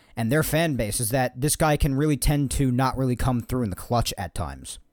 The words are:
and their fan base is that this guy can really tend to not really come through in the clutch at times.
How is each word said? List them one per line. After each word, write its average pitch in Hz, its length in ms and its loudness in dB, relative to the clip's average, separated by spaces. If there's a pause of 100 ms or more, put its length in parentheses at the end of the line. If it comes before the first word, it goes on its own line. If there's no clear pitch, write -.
(160)
and 113 140 -2
their 151 120 4
fan 156 320 0
base 113 260 -2
is 113 100 -2
that 127 300 0
this 147 160 0
guy 151 220 2
can 143 160 2
really 147 220 2
tend 143 340 2
to 135 200 0
not 127 280 2
really 127 180 0
come 123 240 0
through 127 220 -4
in 107 80 -2
the 87 60 -8
clutch - 420 -2
at 90 160 -8
times. 67 440 -8 (140)